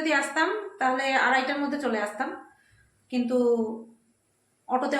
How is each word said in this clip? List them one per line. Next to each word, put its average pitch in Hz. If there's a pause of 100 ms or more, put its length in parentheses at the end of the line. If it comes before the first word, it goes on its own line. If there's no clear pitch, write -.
যদি 320 (100)
আসতাম, 311 (320)
তাহলে 262 (220)
আড়াইটার 262
মধ্যে 277
চলে 226
আসতাম, 269 (800)
কিন্তু 247 (1300)
অটোতে 285